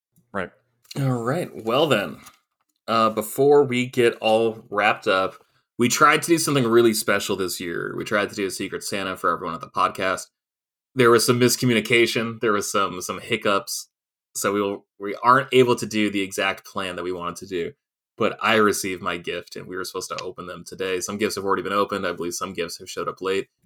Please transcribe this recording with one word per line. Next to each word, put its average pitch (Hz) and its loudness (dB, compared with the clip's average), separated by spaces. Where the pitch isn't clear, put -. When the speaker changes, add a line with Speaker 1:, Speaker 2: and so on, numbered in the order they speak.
Speaker 1:
Right. 95 -6
Speaker 2:
All 135 0
right. 139 -2
Well, 131 2
then, 101 0
uh, 113 4
before 139 4
we 123 0
get 120 2
all 110 2
wrapped 104 0
up, 95 2
we 120 4
tried 151 4
to - -6
do 165 4
something 135 2
really 117 6
special 101 -2
this 92 -4
year. 85 -6
We 87 -8
tried 101 0
to - -16
do 101 -4
a 90 -6
Secret 90 -8
Santa 95 -6
for 92 0
everyone 82 -6
at 85 -10
the - -14
podcast. 92 -2
There 123 6
was 117 6
some 120 4
miscommunication. 117 2
There 110 2
was 101 -2
some, 92 -2
some 92 -8
hiccups. 107 -4
So 101 -2
we 104 0
will, 101 -4
we 101 -8
aren't 127 4
able 123 6
to 117 -6
do 107 0
the 98 -2
exact 95 -4
plan 92 -8
that 87 -8
we 90 -4
wanted 87 -8
to 95 -16
do. 87 -4
But 107 -2
I 110 4
received 98 2
my 87 -6
gift, 87 -10
and 92 -14
we 90 -12
were 92 -8
supposed 92 -10
to 85 -10
open 90 -12
them 87 -14
today. 92 -6
Some 101 -6
gifts 101 -2
have 95 -8
already 98 0
been 95 -4
opened. 101 0
I 87 -2
believe 85 -6
some 95 -8
gifts 85 -6
have 92 -18
showed 85 -6
up - -10
late. 98 -2